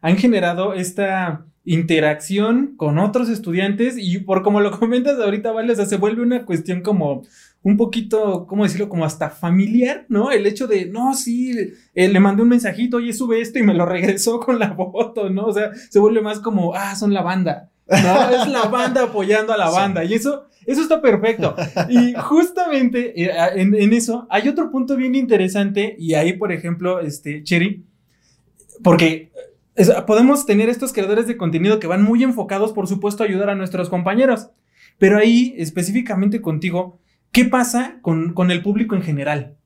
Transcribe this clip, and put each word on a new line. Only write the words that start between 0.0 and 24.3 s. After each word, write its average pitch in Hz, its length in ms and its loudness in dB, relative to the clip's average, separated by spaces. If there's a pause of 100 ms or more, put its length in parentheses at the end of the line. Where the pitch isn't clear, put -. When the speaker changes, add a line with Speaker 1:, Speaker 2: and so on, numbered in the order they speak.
Speaker 1:
han 170 160 2
generado 190 560 2
esta 185 720 -4 (200)
interacción 175 1120 0
con 151 200 0
otros 208 320 0
estudiantes 208 680 -2
y 196 220 -2
por 190 220 0
como 208 200 2
lo 202 100 2
<laughs> 202 80 -12
comentas 247 400 0
ahorita, 214 320 -2
Vale, 226 220 -2
o - 20 0
sea, 196 100 0
se 202 120 -2
vuelve 214 240 0
una 240 240 0
cuestión 180 360 -4
como 165 420 -2 (400)
un 202 140 4
poquito, 214 720 -2
¿cómo 208 160 -2
decirlo? 196 260 -2
Como 170 160 -2
hasta 151 240 -4
familiar, 214 800 0
¿no? 233 220 0
El 202 160 2
hecho 208 180 -4
de, 202 220 0
"No, 240 260 -2
sí, 247 400 -4 (400)
eh, 185 140 2
le 190 120 2
mandé 196 220 4
un 233 80 4
mensajito, 240 480 0
oye, 240 160 -4
sube 233 280 -2
esto", 233 180 -6
y 233 40 2
me 196 120 4
lo 175 100 2
regresó 190 540 0
con 240 180 0
la 202 160 -2
foto, 190 560 -4
¿no? 190 160 -2
O 214 80 -2
sea, 208 220 -2
se - 240 0
vuelve 214 220 4
más 214 180 -6
como, 196 340 -2
"Ah, 196 220 -6
son 208 180 0
la 196 80 0
banda". 185 480 -2 (180)
No, 196 420 4
es 247 180 2
la 262 200 0
banda 254 360 0
apoyando 214 500 0
a 214 40 0
la 185 120 2
Speaker 2:
Sí. 165 60 0
Speaker 1:
banda, 185 280 0
y 180 100 -2
eso, 277 340 -4 (180)
eso 277 160 0
está 311 200 2
perfecto. 226 540 2 (340)
Y 240 240 4
justamente, 285 1080 0
eh, 180 100 -2
a-, 170 220 0
en, 196 220 2
en 202 180 4
eso, 233 360 -2